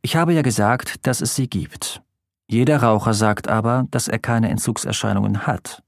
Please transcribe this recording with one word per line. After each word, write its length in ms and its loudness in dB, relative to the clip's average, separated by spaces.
Ich 120 -2
habe 160 4
ja 100 4
gesagt, 640 0
dass 140 0
es 160 -4
sie 120 -2
gibt. 540 -8
Jeder 340 4
Raucher 320 4
sagt 340 0
aber, 440 0
dass 160 -2
er 100 -4
keine 300 0
Entzugserscheinungen 1000 -2
hat. 420 -6